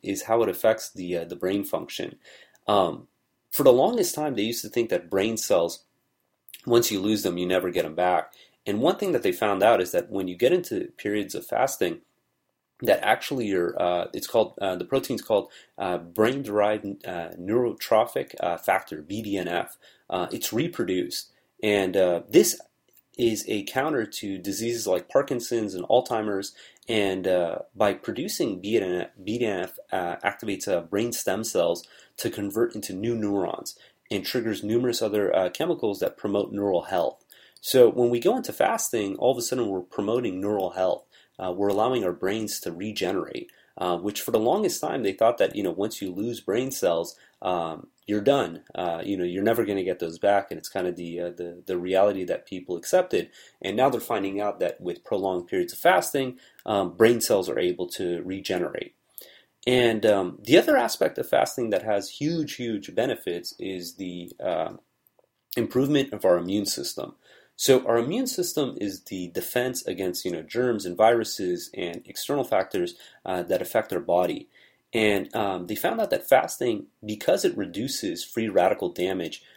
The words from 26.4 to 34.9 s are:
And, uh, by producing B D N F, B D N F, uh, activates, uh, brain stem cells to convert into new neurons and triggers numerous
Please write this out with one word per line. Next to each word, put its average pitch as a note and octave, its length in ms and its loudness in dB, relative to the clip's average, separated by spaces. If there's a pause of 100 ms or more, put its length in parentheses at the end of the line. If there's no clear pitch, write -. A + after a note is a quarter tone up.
And, F#2+ 400 0
uh, F2 300 2 (160)
by G2+ 180 2
producing B2 680 -4
B G#2+ 180 2
D G2 60 0
N F2+ 180 -2
F, - 80 -10 (120)
B G#2 160 -4
D B2 60 0
N G2+ 200 -2
F, - 140 -14 (140)
uh, F2+ 320 -2
activates, G2+ 420 -4
uh, F2+ 140 2
brain G#2 320 -2
stem G2 320 -2
cells E2+ 420 0 (300)
to - 140 -4
convert G#2+ 440 -2
into G#2 200 -8
new A2+ 200 -4
neurons G2+ 640 -4 (340)
and G2+ 160 -2
triggers A2+ 360 -2
numerous A#2+ 380 0